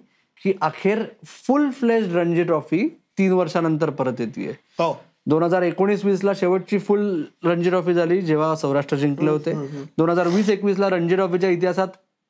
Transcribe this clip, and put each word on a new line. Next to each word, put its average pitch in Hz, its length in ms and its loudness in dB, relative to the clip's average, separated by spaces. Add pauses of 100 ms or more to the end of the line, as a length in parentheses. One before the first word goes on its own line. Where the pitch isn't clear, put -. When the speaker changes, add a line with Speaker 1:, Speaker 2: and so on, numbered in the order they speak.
(440)
Speaker 1:
की 196 180 2
अखेर 190 420 -2 (220)
फुल 285 440 0
फ्लेज्ड 226 460 0
रणजी 170 280 2
ट्रॉफी 165 560 -2 (180)
तीन 190 140 2
वर्षानंतर 165 580 0
परत 131 300 -2
येतेय. - 320 -6
Speaker 2:
हो. - 500 -6 (240)
Speaker 1:
दोन 156 180 2
हजार 175 180 2
एकोणीस 190 440 0
वीसला 196 300 0
शेवटची 190 440 0
फुल 202 440 0 (200)
रणजी 175 260 0
ट्रॉफी 175 240 0
झाली, 175 280 2
जेव्हा 156 340 0
सौराष्ट्र 143 420 -2
जिंकले 147 280 0
Speaker 2:
हम्म, 151 120 2
Speaker 1:
होते. 151 140 -4
Speaker 2:
हम्म, 147 160 -4
हम्म. 139 160 -10 (140)
Speaker 1:
दोन 165 120 4
हजार 175 180 2
वीस 190 220 2
एकवीसला 196 400 2
रणजी 175 260 0
ट्रॉफीच्या 185 340 2
इतिहासात 180 380 0 (420)